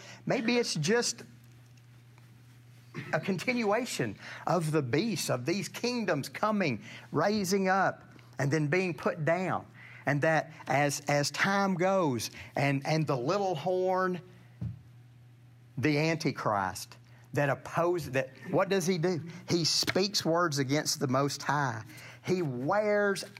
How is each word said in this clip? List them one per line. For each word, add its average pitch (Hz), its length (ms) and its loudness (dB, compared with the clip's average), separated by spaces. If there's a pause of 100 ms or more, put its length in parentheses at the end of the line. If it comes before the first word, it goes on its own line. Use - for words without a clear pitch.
(260)
maybe 240 320 2
it's 233 160 0
just 208 480 0 (1900)
a 165 80 0
continuation 202 960 -2 (320)
of 160 240 2
the 156 100 4
beast, 160 480 0
of 123 160 -2
these 175 220 -2
kingdoms 220 600 -2
coming, 190 520 0 (320)
raising 190 560 2
up, 185 340 2 (380)
and 139 100 0
then 156 160 2
being 180 280 2
put 170 300 -2
down. 160 400 0 (420)
And 139 160 2
that 160 280 2 (160)
as, 143 400 2
as 143 240 2
time 196 460 2
goes 165 560 2 (240)
and, 139 280 2
and 156 220 0
the 147 100 0
little 180 380 0
horn 185 680 0 (1600)
the 147 160 2
Antichrist 123 960 -2 (380)
that 143 140 2
oppose, 165 600 -2
that, 131 200 -2 (200)
what 190 180 2
does 185 180 2
he 190 120 2
do? 170 220 0 (280)
He 165 160 2
speaks - 600 0
words 165 340 2
against 139 420 0
the 147 80 0
Most 139 340 0
High. 135 400 -2 (420)
He 185 180 0
wears 196 800 0 (160)